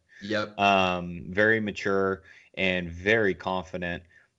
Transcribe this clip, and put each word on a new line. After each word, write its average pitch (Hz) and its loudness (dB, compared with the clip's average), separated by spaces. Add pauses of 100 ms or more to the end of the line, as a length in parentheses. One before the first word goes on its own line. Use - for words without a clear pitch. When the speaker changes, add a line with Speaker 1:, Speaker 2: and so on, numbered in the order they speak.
(220)
Speaker 1:
Yep. 104 -4
Speaker 2:
Um, 92 2
very 107 4
mature 98 -2 (320)
and 90 0
very 98 2
confident. 90 -6 (360)